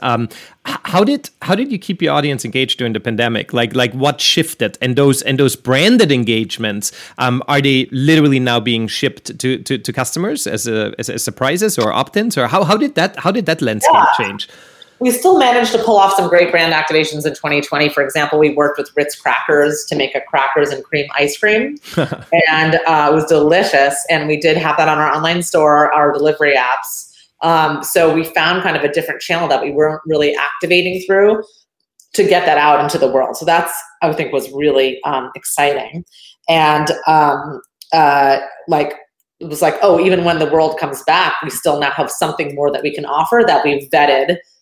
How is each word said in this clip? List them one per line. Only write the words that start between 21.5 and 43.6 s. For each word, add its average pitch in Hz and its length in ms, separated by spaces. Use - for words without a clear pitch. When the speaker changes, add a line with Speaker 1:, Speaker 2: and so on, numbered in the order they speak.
Speaker 1:
<laughs> - 100
Speaker 2:
And, 160 280
uh, 151 260
it 156 40
was 156 100
delicious. 151 720
And 151 160
we 151 100
did 156 200
have 151 200
that 156 100
on 151 120
our 151 120
online 165 300
store, 151 500
our 147 220
delivery 147 400
apps. 127 580
Um, 156 420
so 165 300
we 160 120
found 170 360
kind 165 160
of 147 60
a 147 80
different 151 300
channel 170 260
that 135 160
we 143 80
weren't 156 340
really 151 300
activating 175 720
through 208 360
to 202 100
get 175 220
that 151 140
out 147 240
into 143 160
the 135 120
world. - 260
So 160 80
that's, 170 280
I 156 100
think, 156 180
was - 200
really, 135 520
um, 131 320
exciting. 143 720
And, 156 440
um, 147 520
uh, 143 500
like, 147 260
it 170 60
was 151 180
like, - 180
"Oh, 175 180
even 180 260
when 170 120
the 156 80
world 156 340
comes 139 280
back, 165 260
we 127 60
still 147 300
now 143 100
have 139 220
something 151 420
more 143 180
that 143 120
we 143 100
can 147 120
offer 165 420
that - 180